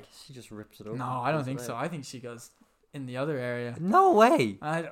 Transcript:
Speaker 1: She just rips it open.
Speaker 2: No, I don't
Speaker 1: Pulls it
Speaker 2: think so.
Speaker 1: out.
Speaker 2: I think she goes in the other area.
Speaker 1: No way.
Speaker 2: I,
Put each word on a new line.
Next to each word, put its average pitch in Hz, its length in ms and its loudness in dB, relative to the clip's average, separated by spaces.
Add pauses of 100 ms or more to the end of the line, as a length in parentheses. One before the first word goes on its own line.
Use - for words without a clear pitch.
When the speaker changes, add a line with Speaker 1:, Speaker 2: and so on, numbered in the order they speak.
(260)
Speaker 1:
She 139 80 -20
just 120 160 -18
rips 107 300 -14
it 104 80 -14
open. 123 120 -6
Speaker 2:
No, 127 60 -6
I 127 260 -2
don't 156 100 0
Speaker 1:
Pulls 127 60 -4
it - 20 -6
Speaker 2:
think 135 100 -6
so. 123 160 -8
Speaker 1:
out. 123 80 -6
Speaker 2:
I 151 60 -4
think 151 160 -10
she 127 140 -14
goes 117 320 -14 (420)
in 139 120 -12
the 123 120 -8
other 143 200 -2
area. 120 420 -4
Speaker 1:
No 349 340 6
way. 208 480 6
Speaker 2:
I, 156 300 -4